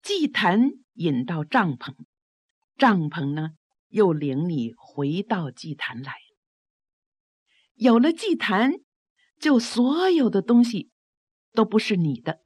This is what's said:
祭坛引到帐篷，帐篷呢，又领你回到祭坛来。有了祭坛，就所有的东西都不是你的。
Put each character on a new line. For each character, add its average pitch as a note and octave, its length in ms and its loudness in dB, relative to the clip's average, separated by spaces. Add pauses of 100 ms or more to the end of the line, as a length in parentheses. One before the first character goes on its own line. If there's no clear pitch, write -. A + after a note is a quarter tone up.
祭 F4 260 -2
坛 G#3+ 420 2 (240)
引 C#3 300 -2
到 D#3+ 180 -6
帐 D#3+ 340 -2
篷， - 180 -16 (800)
帐 F#3 340 2
篷 C#3+ 240 -6
呢， D#3 160 -6 (380)
又 F#3+ 240 2
领 C#3+ 360 -4
你 A#2+ 280 -4
回 D3 460 -6
到 E3+ 280 -6
祭 D3+ 240 -14
坛 C3+ 280 -12
来。 C3+ 120 -14 (1600)
有 A3+ 240 4
了 D4+ 140 4
祭 F#4 240 -2
坛， A3+ 380 0 (680)
就 C#4+ 180 4
所 C#4 520 0
有 C#4 200 2
的 G3 100 2
东 A#3+ 220 4
西 A#3 280 -2 (640)
都 A3 120 2
不 G#3+ 140 0
是 G#3+ 180 0
你 D3 240 0
的。 - 260 -8